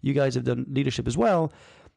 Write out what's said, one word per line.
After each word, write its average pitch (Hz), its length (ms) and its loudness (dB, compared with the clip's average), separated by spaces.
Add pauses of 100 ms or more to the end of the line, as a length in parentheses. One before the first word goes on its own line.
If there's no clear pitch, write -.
you 139 120 -2
guys 139 220 2
have 127 80 -2
done 123 260 -2
leadership 135 380 -2
as 120 100 -2
well. 180 340 2 (460)